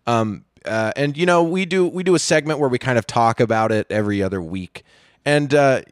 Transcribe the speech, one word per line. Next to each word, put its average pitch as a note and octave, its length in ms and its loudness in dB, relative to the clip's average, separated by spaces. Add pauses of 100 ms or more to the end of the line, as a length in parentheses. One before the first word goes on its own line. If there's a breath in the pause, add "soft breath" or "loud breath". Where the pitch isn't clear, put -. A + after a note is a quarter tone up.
Um, A2+ 380 -2 (200)
uh, A2 300 -4
and, C#3+ 200 -4
you E3+ 120 0
know, F3 160 4
we F#3 240 -2
do, F3+ 200 0
we E3+ 160 -6
do F3+ 120 4
a D#3 40 4
segment D#3 400 0
where C#3+ 100 2
we B2 100 -2
kind B2+ 180 0
of A2 80 -2
talk A#2 340 0
about A2 320 2
it G#2+ 200 0
every G#2 320 -2
other F#2+ 180 -4
week. F2 420 -10 (420 soft breath)
And, D3 280 0
uh, C#3 280 4 (100)